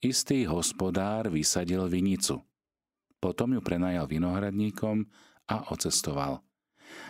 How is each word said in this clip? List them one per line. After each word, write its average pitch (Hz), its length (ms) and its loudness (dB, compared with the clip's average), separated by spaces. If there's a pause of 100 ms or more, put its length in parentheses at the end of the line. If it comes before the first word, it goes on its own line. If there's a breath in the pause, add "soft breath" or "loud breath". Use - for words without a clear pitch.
„Istý 127 480 2
hospodár 95 800 0
vysadil 87 560 2
vinicu. 92 560 2 (800)
Potom 117 320 0
ju 113 80 0
prenajal 87 480 0
vinohradníkom 101 960 0 (400 loud breath)
a - 240 -4
odcestoval. 139 720 -2 (680 loud breath)